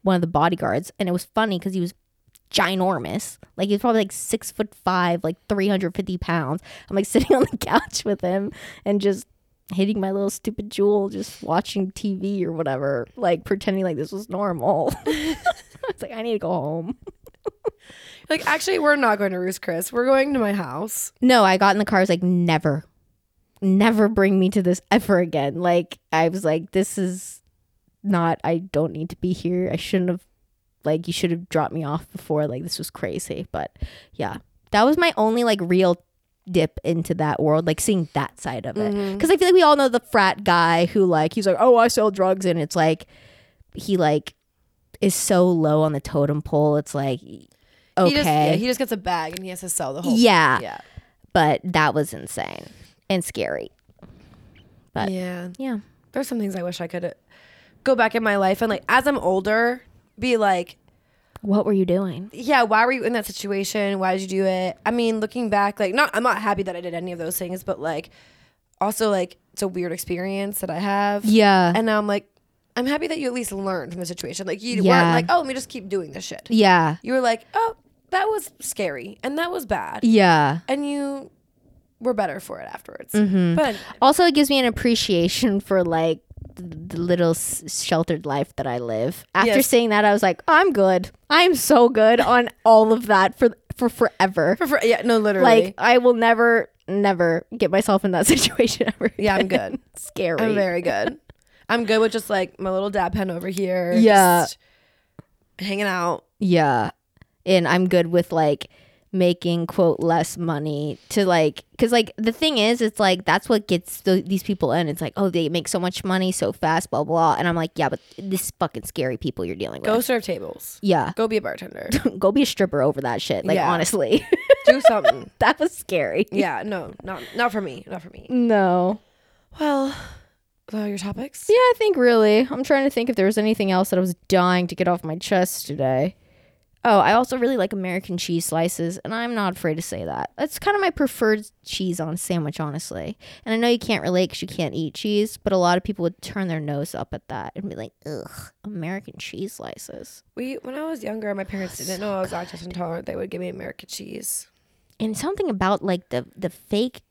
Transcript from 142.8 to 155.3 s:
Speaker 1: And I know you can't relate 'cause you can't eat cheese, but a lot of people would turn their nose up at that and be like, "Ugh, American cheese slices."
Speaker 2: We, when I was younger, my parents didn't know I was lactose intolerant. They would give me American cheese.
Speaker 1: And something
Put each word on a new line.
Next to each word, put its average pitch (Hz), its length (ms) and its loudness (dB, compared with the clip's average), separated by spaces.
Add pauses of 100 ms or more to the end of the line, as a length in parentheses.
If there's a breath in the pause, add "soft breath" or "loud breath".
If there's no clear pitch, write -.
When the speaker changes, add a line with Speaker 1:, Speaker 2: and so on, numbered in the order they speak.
Speaker 1:
And 220 80 -4
I 226 60 0
know 233 100 2
you 240 100 2
can't - 240 -2
relate 180 280 0
'cause - 100 -12
you 180 80 -8
can't - 260 -6
eat 160 200 -6
cheese, 208 420 -2
but - 160 -4
a 190 60 2
lot 175 180 4
of 185 80 -2
people 190 200 -6
would - 180 -4
turn 190 260 -6
their 160 120 -4
nose 147 340 -6
up - 180 -10
at - 160 -14
that - 280 -10
and 196 120 -10
be - 80 -12
like, - 160 -14 (140)
"Ugh, - 460 -14 (120)
American 190 540 -10
cheese - 360 -12
slices." - 680 -16 (140)
Speaker 2:
We, 254 260 -8
when 254 140 -14
I 302 80 -8
was 320 180 -8
younger, 214 320 -6
my 196 100 -6
parents 190 320 -8
didn't 185 240 -10
know 208 140 -4
I 190 80 -4
was 185 80 -6
lactose 170 340 -10
intolerant. 175 420 -8
They - 100 -8
would 190 120 -8
give 175 140 -10
me 180 60 -8
American - 400 -14
cheese. - 580 -12 (520)
Speaker 1:
And 220 200 -6
something 370 320 -4